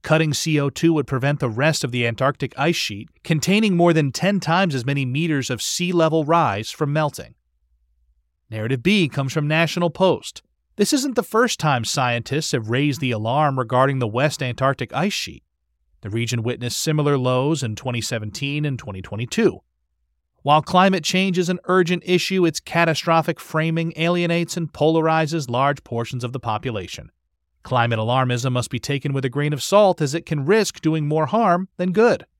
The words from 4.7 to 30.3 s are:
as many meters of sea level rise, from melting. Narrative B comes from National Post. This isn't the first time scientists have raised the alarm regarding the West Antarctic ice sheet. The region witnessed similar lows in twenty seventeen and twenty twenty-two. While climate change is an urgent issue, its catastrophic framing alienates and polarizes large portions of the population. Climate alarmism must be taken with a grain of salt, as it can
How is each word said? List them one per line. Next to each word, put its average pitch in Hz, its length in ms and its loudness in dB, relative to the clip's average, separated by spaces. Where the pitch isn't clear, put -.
as 127 140 -2
many 139 180 0
meters 143 460 -2
of 120 100 -4
sea - 300 -2
level 160 340 2
rise, 135 460 0
from 143 220 -4
melting. 147 420 -4
Narrative 113 340 -4
B 190 240 4
comes 135 240 -4
from 147 160 -2
National 165 420 0
Post. - 520 0
This 202 160 2
isn't 262 240 0
the 226 80 0
first 233 340 0
time 131 260 0
scientists 123 680 -2
have 110 180 -2
raised 139 300 0
the 131 100 0
alarm 131 480 0
regarding 127 400 2
the 123 80 0
West 131 380 -2
Antarctic 127 500 -2
ice 180 180 -2
sheet. - 300 -10
The 101 80 -10
region 117 340 -2
witnessed 120 360 -4
similar 147 380 0
lows 131 460 0
in 110 100 -4
twenty 120 260 -6
seventeen 131 640 -6
and 135 140 -4
twenty 95 240 -10
twenty-two. 123 560 -2
While 147 200 4
climate 185 420 4
change 185 320 0
is 180 140 0
an 180 140 -2
urgent 180 420 2
issue, 180 400 2
its 156 140 -2
catastrophic 165 760 0
framing 165 600 -2
alienates 170 580 0
and 165 160 -4
polarizes 160 800 2
large 139 340 0
portions 117 400 -6
of 120 80 -6
the 131 80 -8
population. 107 720 -6
Climate 117 360 0
alarmism 123 540 0
must 123 180 -2
be 120 80 -6
taken 139 340 -4
with 135 140 -2
a - 20 -2
grain 147 240 -2
of 135 100 -6
salt, 196 380 4
as 143 140 -2
it 165 100 -6
can 143 220 -4